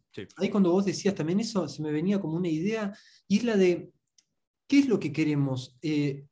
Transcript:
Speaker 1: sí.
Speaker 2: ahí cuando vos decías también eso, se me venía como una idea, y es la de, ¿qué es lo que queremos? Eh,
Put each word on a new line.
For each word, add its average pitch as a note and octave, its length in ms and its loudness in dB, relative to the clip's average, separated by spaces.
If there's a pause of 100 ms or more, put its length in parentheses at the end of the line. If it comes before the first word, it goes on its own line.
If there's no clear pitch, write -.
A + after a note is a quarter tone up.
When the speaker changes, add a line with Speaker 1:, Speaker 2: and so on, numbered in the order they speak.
(120)
Speaker 1:
sí. A2 160 -14 (100)
Speaker 2:
ahí F#3+ 120 -2
cuando F#3+ 220 2
vos G3 140 2
decías F3+ 300 -2
también E3 240 -2
eso, G3 280 -4
se - 140 -10
me D3+ 100 -4
venía F3+ 280 0
como D#3 180 -4
una F3+ 120 -2
idea, G3+ 480 -4 (300)
y G3 100 2
es A#3 60 0
la A3+ 140 0
de, F3+ 340 2 (760)
¿qué C#4+ 120 6
es C#4 80 4
lo G#3+ 120 2
que D3+ 140 -4
queremos? C#3+ 680 0
Eh, D3 500 -2